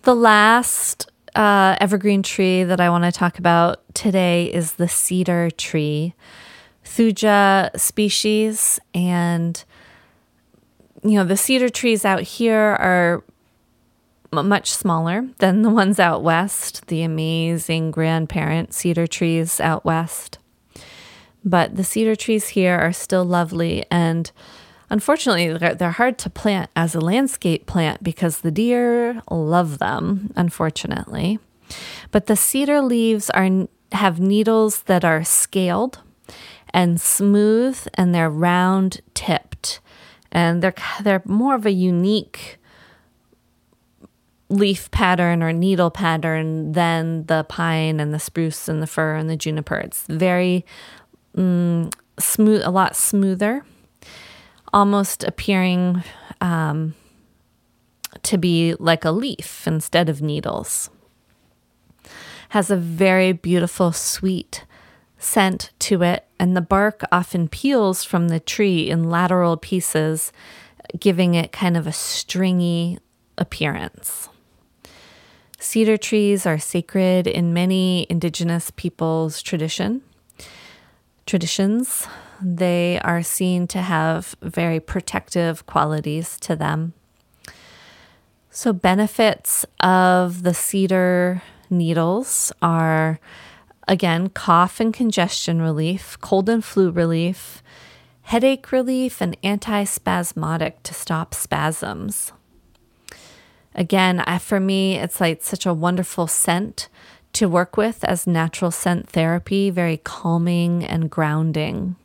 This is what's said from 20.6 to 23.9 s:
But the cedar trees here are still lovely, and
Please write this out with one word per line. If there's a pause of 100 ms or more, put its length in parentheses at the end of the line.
But
the
cedar
trees
here
are
still
lovely,
and (600)